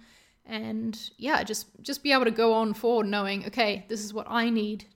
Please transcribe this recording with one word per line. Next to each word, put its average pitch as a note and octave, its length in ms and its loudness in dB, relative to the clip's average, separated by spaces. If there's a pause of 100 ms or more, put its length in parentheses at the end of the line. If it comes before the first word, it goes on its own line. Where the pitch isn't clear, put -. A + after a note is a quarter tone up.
(460)
And A3 520 -6 (180)
yeah, C#4+ 280 0
just, G#3+ 220 -6 (160)
just - 200 -8
be C#4+ 100 4
able C4 120 6
to A#3 60 4
go A3+ 220 4
on A3 220 2
forward A#3 320 2
knowing, G3 400 -2
"Okay, G#3 420 0
this G#3+ 160 -6
is G#3 80 -10
what G#3+ 160 -8
I A#3 220 2
need G#3+ 460 -2